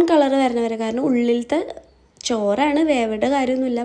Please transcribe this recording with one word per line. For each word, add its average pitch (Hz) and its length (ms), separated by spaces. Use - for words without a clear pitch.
കളർ 285 240
വരണ 240 220
വരെ, 226 180
കാരണം 233 280
ഉള്ളിലത്തെ 240 480
ചോറാണ്, 240 520
വേവേണ്ട 220 440
കാര്യമൊന്നുമില്ല. 254 500